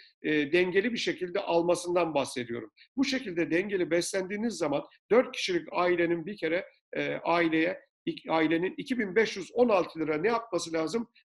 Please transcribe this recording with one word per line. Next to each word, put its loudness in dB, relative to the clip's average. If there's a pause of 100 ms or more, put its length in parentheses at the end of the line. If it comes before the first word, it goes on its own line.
(240)
e, 2
dengeli 2
bir -4
şekilde -4
almasından 2
bahsediyorum. -4 (260)
Bu 2
şekilde -2
dengeli 0
beslendiğiniz -2
zaman -2 (260)
dört 4
kişilik -2
ailenin 2
bir -8
kere, -2 (300)
e, -2
aileye, 2 (260)
ik-, -8
ailenin 2
iki -4
bin -2
beş 2
yüz -10
on 6
altı 2
lira 0
ne 0
yapması -2
lazım? -2 (220)